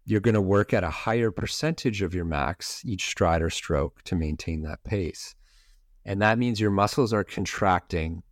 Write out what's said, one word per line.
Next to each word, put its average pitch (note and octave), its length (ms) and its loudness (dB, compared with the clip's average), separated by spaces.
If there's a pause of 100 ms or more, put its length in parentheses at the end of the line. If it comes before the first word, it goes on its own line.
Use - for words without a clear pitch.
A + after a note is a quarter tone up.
you're G#2+ 160 2
gonna G#2+ 200 4
work G2+ 320 4
at G2+ 120 2
a E2 60 -2
higher A2+ 420 0
percentage A2+ 680 -4
of F2+ 140 -2
your F2+ 100 -2
max D2+ 600 -4
each G2+ 220 -6
stride E2 360 2
or E2 80 2
stroke - 540 -2
to - 100 -4
maintain D#2 480 -2
that - 220 -10
pace. - 500 -6 (680)
And G2 180 -2
that A2 160 4
means A#2+ 220 0
your G#2+ 100 4
muscles G#2 420 2
are G#2 120 2
contracting F2 1080 -2